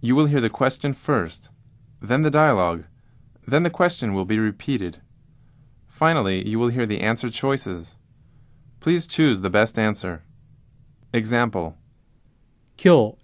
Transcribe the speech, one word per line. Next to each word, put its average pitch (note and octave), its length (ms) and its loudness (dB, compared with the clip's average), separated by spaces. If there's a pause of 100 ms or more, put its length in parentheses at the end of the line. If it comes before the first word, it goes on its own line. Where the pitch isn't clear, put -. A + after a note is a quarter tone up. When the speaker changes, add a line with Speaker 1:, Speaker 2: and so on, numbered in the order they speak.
Speaker 1:
you A#2+ 140 0
will D3+ 120 4
hear D3 140 2
the A2+ 80 2
question C3 440 -2
first, G#2+ 580 -4 (500)
then B2+ 220 0
the D3+ 80 2
dialogue, G2 540 2 (640)
then D3 160 2
the F3 60 0
question F3 440 0
will F#2+ 100 -2
be G#2+ 140 -2
repeated. G#2+ 600 -4 (920)
Finally, G#2+ 600 0
you A2 120 -2
will A#2+ 80 2
hear A#2+ 180 -2
the G#2+ 140 -4
answer A#2 280 -2
choices. A2+ 680 -4 (840)
Please E3+ 300 0
choose C3+ 320 2
the F#2+ 100 -2
best G#2+ 260 2
answer. G2+ 460 -2 (920)
Example. A2 600 -2 (1000)
Speaker 2:
今 C#3 400 4
日、 - 80 -